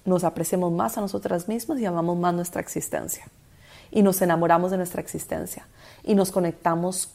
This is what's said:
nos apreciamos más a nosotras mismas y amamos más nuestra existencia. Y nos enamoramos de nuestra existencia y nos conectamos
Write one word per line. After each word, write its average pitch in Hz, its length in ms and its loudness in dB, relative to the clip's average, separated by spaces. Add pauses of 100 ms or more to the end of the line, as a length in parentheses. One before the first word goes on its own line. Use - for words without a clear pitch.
nos 180 220 2
apreciamos 175 480 0
más 220 240 0
a 220 40 -2
nosotras 196 460 -4
mismas 233 320 -4
y 220 60 0
amamos 175 320 0
más 175 160 2
nuestra 175 260 -4
existencia. - 680 -6 (640)
Y 214 100 4
nos 190 200 6
enamoramos 170 500 4
de 190 60 0
nuestra 180 220 -4
existencia - 640 -8 (380)
y 214 120 2
nos 190 160 4
conectamos 175 840 0